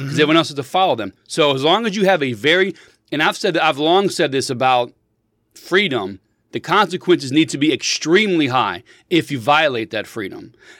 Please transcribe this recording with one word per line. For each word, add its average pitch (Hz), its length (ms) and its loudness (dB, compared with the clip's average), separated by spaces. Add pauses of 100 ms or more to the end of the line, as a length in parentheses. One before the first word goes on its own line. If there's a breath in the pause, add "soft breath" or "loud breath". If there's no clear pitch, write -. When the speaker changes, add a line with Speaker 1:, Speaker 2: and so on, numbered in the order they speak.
Speaker 1:
Mm-hmm. 139 100 -8
Speaker 2:
everyone 151 240 2
else 160 100 0
has 147 80 -12
to 135 80 -6
follow 180 320 0
them. 101 180 -8 (140)
So 147 260 2
as 135 100 -4
long 196 220 2
as 196 100 -4
you 202 100 0
have 185 180 2
a 127 100 -4
very, 170 400 2 (380 soft breath)
and 151 100 -2
I've - 160 0
said 190 160 -2
that, 160 100 0
I've 156 140 0
long 170 320 2
said 147 220 -2
this 135 180 -2
about 127 420 0 (640)
freedom, 131 680 -2 (340)
the 120 60 -6
consequences 175 720 0
need 156 180 2
to 151 100 -8
be 156 120 2
extremely 170 760 0
high 110 360 -2 (280 soft breath)
if 156 180 0
you 143 80 -6
violate 131 540 0
that 107 160 -6
freedom. - 460 -12 (260 loud breath)